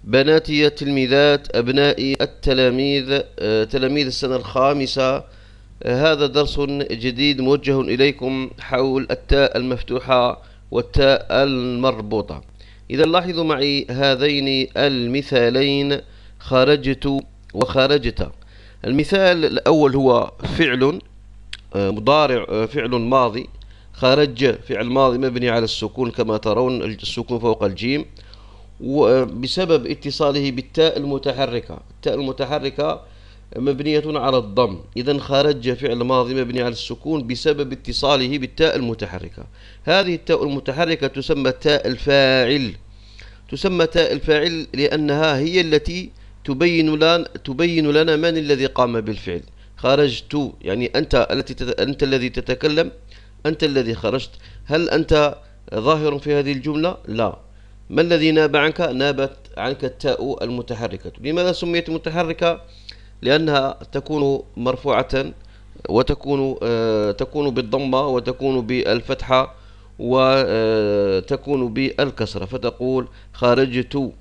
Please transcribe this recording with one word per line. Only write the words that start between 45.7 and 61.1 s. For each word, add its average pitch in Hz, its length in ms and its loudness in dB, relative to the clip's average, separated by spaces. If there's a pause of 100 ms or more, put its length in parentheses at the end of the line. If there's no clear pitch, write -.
تبين 156 500 2
لنا، 165 300 4 (200)
تبين 156 460 0
لنا 156 260 4
من 165 220 0
الذي 143 280 0
قام 120 340 0
بالفعل. 95 420 -8 (340)
خرجت، 139 760 0 (100)
يعني 110 240 -4
أنت 143 440 0
التي 135 240 -4
تت-، 123 260 -6
أنت 135 220 -2
الذي 135 260 0
تتكلم، 131 640 -2 (560)
أنت 156 180 -2
الذي 131 300 0
خرجت. 117 360 -4 (340)
هل 160 260 0
أنت 151 440 2 (400)
ظاهر 143 440 0
في 147 160 -2
هذه 143 180 0
الجملة؟ 151 440 -4 (120)
لا. 107 300 -2 (520)
ما 143 120 2
الذي 160 300 4
ناب 156 240 4
عنك؟ 156 240 2
نابت 135 560 -2 (200)
عنك 131 280 -6
التاء 127 600 -4
المتحركة. 113 760 -8